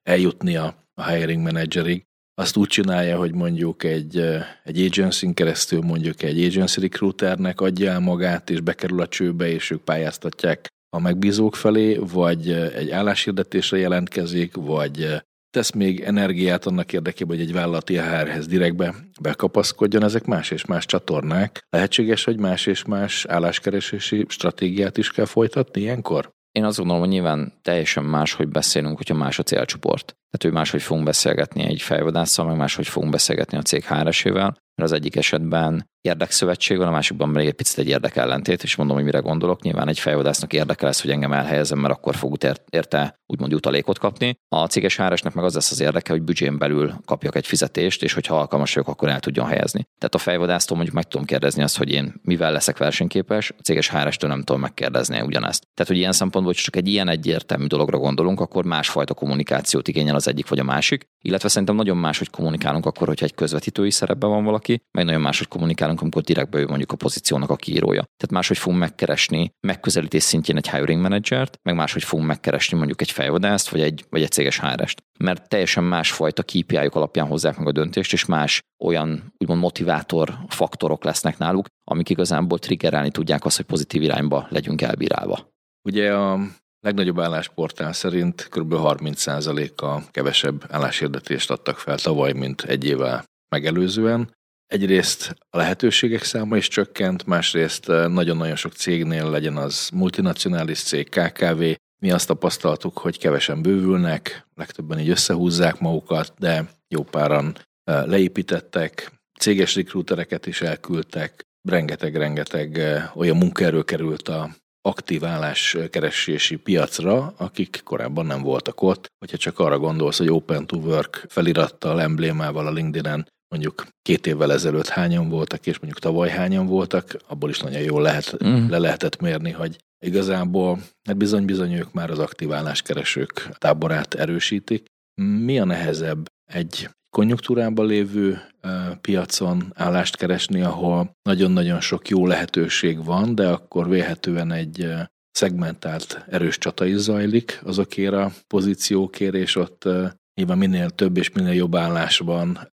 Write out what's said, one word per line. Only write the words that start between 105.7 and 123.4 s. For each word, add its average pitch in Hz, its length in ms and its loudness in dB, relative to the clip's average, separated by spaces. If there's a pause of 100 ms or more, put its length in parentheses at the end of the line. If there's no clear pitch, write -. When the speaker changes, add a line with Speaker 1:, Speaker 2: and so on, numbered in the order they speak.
Speaker 1:
magukat, 82 580 -2
de - 320 0 (180)
jó 76 160 -4
páran, 73 520 0 (280)
eh, 71 220 0
leépítettek, 87 1080 0 (280)
céges 98 360 4
recruitereket 87 720 -4
is - 160 -6
elküldtek, 80 800 -4 (280)
rengeteg-rengeteg, 76 1080 -2
eh, 76 400 -2
olyan 82 200 4
munkaerő 87 440 4
került 78 460 -4
a 80 220 -6 (360)
aktív 82 380 -2
álláskeresési 80 1300 -2
piacra, 95 800 0
akik - 460 -6
korábban 147 420 -4
nem - 160 -4
voltak - 400 -4
ott. 92 260 2 (120)
Hogyha - 180 -10
csak - 220 -4
arra 71 200 4
gondolsz, 78 380 0
hogy 82 120 4
Open 80 380 0
to 87 100 -4
Work 78 520 -2
felirattal, 85 720 0
emblémával 78 640 -2
a - 40 -4
LinkedIn-en 78 560 -4 (260)